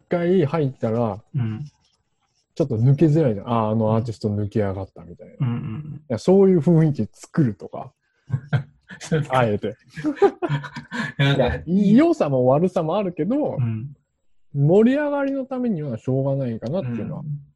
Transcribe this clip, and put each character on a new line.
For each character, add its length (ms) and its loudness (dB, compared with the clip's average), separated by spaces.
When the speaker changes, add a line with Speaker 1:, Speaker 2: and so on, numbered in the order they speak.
Speaker 1:
回 360 2
入 200 -2
っ 60 -2
た 200 -4
ら、 280 -2
Speaker 2:
う 40 0
ん。 260 -4
Speaker 1:
ち 60 -2
ょ 20 4
っ 40 -2
と 100 -2
抜 180 4
け 100 4
づ 180 4
ら 60 2
い 60 -2
じ 40 -10
ゃ 40 -16
ん。 40 -12
あ 220 0
ー、 20 0
あ 40 0
の 200 2
ア 60 0
ー 40 -6
テ 60 -8
ィ 40 -8
ス 40 -20
ト 100 -2
抜 200 -2
け 100 -2
や 140 -2
が 100 -8
っ 100 -14
た 100 -20
み 120 -20
た 100 -20
い 20 -20
な。 120 -20
Speaker 2:
う 60 -2
ん 0 -
う 40 -2
ん 40 -4
う 60 -6
ん。 360 -10
Speaker 1:
い 40 -16
や、 80 -2
そ 260 4
う 60 6
い 60 4
う 40 4
雰 300 4
囲 40 -2
気 180 -4
作 320 -4
る 120 0
と 140 -16
か。 240 -14
Speaker 2:
<laughs> 720 -6
そ 180 -4
う 60 0
か。 160 0
Speaker 1:
あ 60 4
え 140 0
て。 160 -8
Speaker 2:
<laughs> 680 -8
な 160 2
ん 40 0
か、 180 2
Speaker 1:
い 280 4
や、 40 8
良 160 6
さ 160 0
も 180 2
悪 220 4
さ 140 -2
も 140 -2
あ 60 -2
る 100 -4
け 120 -4
ど、 300 -2
Speaker 2:
う 60 -4
ん。 340 -6
Speaker 1:
盛 380 4
り 60 0
上 140 -2
が 120 -2
り 80 -2
の 140 -4
た 140 -8
め 100 -2
に 140 -4
は 140 -6
し 120 -10
ょ 120 0
う 20 -2
が 120 -2
な 160 -4
い 80 -8
か 100 -8
な 100 -4
っ 40 -6
て 60 -6
い 120 -6
う 40 -8
の 120 -8
は 40 -10
Speaker 2:
う 40 -12
ん。 140 -8